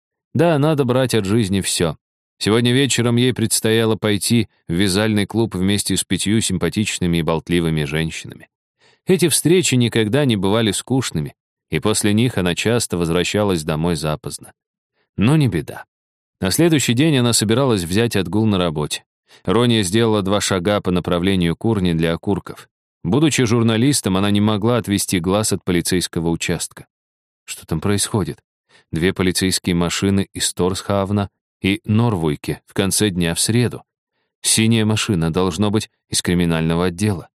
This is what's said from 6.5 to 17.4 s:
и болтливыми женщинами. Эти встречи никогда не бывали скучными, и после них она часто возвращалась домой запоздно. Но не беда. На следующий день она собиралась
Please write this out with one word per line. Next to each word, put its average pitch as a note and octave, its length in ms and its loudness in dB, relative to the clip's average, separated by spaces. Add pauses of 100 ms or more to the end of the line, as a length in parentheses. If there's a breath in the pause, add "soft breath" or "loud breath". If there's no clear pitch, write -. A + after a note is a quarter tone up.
и E2 40 0
болтливыми D#2+ 640 0
женщинами. D#2+ 640 -8 (580 soft breath)
Эти F3 220 2
встречи D#3 460 2
никогда A#2 500 2
не A#2 120 2
бывали G2+ 340 2
скучными, F2+ 640 -4 (360)
и D#2+ 80 -2
после G#2 340 0
них A#2 240 2
она F2+ 180 0
часто A2 440 -2
возвращалась F2 680 0
домой E2 320 -2
запоздно. - 560 -8 (640)
Но A#2 200 4
не C#3+ 120 4
беда. - 360 -6 (580)
На F#2+ 80 0
следующий D3+ 440 2
день D3 240 2
она A#2+ 140 2
собиралась A2+ 520 2